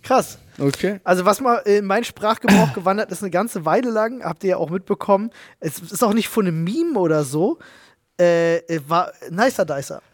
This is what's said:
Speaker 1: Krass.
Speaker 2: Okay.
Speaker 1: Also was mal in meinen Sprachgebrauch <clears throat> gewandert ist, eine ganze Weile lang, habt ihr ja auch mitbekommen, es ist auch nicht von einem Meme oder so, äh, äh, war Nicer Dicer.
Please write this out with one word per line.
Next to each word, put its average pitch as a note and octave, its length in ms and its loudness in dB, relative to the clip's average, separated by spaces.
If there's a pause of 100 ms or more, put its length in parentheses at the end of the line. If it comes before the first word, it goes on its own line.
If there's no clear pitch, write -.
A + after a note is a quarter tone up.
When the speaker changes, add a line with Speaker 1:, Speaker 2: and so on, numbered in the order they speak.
Speaker 1:
Krass. - 360 0 (200)
Speaker 2:
Okay. F#3 460 -2
Speaker 1:
Also F3+ 200 2
was G3+ 160 2
mal A#3+ 180 2
in G#3 260 2
meinen G3+ 200 0
Sprachgebrauch G3 680 2
<clears throat> - 20 -10
gewandert F#3+ 380 -2
ist, F3 100 -10
eine G3 80 -6
ganze F3+ 340 -2
Weile A3+ 260 2
lang, A3+ 340 -2
habt E3 200 -8
ihr F#3+ 60 0
ja - 60 2
auch D#3 140 -4
mitbekommen, G3+ 600 0 (300)
es - 180 -6
ist F#3+ 240 -4
auch G#3+ 120 4
nicht A3+ 140 0
von G#3 180 0
einem E3 180 -2
Meme C#4+ 340 -2
oder D#3 260 2
so, D#3 340 -2 (600)
äh, E3+ 380 4
äh, E3 300 -6
war E3+ 240 0 (180)
Nicer G3+ 340 0
Dicer. C#3+ 380 -8 (100)